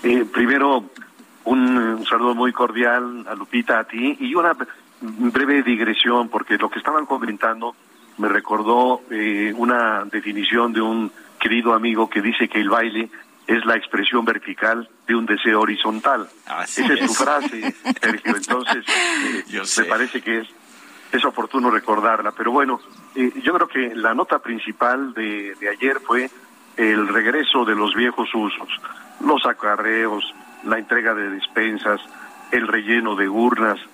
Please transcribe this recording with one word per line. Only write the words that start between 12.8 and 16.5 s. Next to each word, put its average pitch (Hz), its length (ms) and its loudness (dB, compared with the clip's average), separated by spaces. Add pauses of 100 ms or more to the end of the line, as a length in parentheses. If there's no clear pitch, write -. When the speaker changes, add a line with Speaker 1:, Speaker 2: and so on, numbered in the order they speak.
Speaker 1:
es 110 180 2
la 113 100 4
expresión 110 500 0
vertical 110 600 -2 (200)
de 117 80 2
un 113 100 2
deseo 107 360 4
horizontal. 110 680 0 (200)
Speaker 2:
Así 85 360 -4